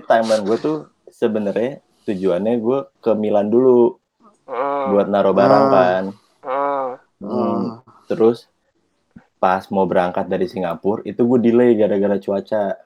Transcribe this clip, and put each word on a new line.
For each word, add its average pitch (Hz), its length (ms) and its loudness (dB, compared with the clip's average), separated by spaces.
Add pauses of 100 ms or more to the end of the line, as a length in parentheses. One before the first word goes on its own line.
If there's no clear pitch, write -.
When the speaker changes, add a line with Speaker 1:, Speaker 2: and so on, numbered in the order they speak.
Speaker 1:
timeline 110 420 0
gue 107 140 -2
tuh 151 200 -4 (300)
sebenarnya 110 680 -4 (260)
tujuannya 95 540 -2
gue 120 220 -2 (180)
ke - 160 -2
Milan 107 340 0
dulu. 120 540 4 (420)
Speaker 2:
Ah. 139 460 -6
Speaker 1:
Buat 101 180 2
naruh 98 240 2
barang 98 320 4
Speaker 3:
Ah. 135 60 2
Speaker 1:
kan. 92 340 2 (380)
Speaker 2:
Ah. 139 460 -4 (300)
Speaker 1:
Hmm. 98 120 -14
Speaker 3:
Ah. 117 360 -4 (420)
Speaker 1:
Terus 113 420 0 (880)
pas 95 320 0
mau 95 160 0
berangkat 90 400 -2
dari 92 200 -2
Singapura, 90 580 -4
itu 104 180 -6
gue 123 180 2
delay 117 340 4
gara-gara 101 440 0
cuaca. 98 480 -4 (200)